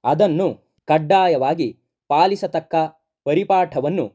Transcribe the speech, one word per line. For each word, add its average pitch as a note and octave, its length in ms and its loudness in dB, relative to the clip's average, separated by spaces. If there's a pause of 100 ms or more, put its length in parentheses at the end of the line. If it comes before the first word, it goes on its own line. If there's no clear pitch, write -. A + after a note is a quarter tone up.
ಅದನ್ನು D#3+ 440 2 (400)
ಕಡ್ಡಾಯವಾಗಿ D#3 800 0 (420)
ಪಾಲಿಸತಕ್ಕ E3+ 640 0 (520)
ಪರಿಪಾಠವನ್ನು E3 880 0